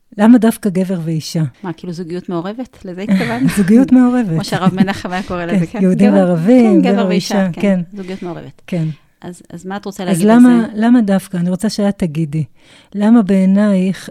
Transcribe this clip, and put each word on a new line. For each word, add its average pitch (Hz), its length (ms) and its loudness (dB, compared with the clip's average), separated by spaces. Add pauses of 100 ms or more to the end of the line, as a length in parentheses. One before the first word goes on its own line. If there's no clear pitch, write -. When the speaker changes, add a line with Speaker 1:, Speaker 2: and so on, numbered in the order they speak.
(180)
Speaker 1:
למה 220 200 6
דווקא 220 320 0
גבר 185 340 -2
ואישה? 160 380 -4 (200)
Speaker 2:
מה, 170 100 -8
כאילו 180 200 -12
זוגיות 175 360 -10
מעורבת? 196 560 -8
לזה 185 180 -12
התכוונת? 226 520 -2
Speaker 1:
<laughs> - 20 -8
זוגיות 214 360 4
מעורבת. 247 420 2
Speaker 2:
כמו 165 100 -2
שהרב 180 300 -2
מנחם 190 380 -4
היה 185 100 -4
קורא 180 220 -8
לזה, 170 220 -2
Speaker 1:
כן, - 60 -10
Speaker 2:
כן? 208 100 -6
Speaker 1:
יהודים 190 280 2
Speaker 2:
גבר, 196 80 2
Speaker 1:
וערבים, 190 640 4
Speaker 2:
כן, 190 60 2
Speaker 1:
גבר 196 40 2
Speaker 2:
גבר 202 160 0
ואישה, 196 260 -2
Speaker 1:
ואישה, 190 180 0
Speaker 2:
כן. - 80 -14
Speaker 1:
כן. 196 200 0 (160)
Speaker 2:
זוגיות 190 260 -12
מעורבת. 156 440 -14
Speaker 1:
כן. 165 180 -4 (360)
Speaker 2:
אז, 175 220 -18 (100)
אז 175 140 -16
מה 190 100 -10
את 202 80 -14
רוצה 196 180 -12
Speaker 1:
אז 180 60 -6
Speaker 2:
להגיד 185 200 0
על 226 80 6
Speaker 1:
למה, 240 380 6
Speaker 2:
זה? 208 60 -4
Speaker 1:
למה 240 200 4
דווקא? 196 360 -2
אני 175 140 -2
רוצה 185 200 -4
שאת 202 280 -2
תגידי. 156 460 -4 (500)
למה 220 280 4
בעינייך 190 880 0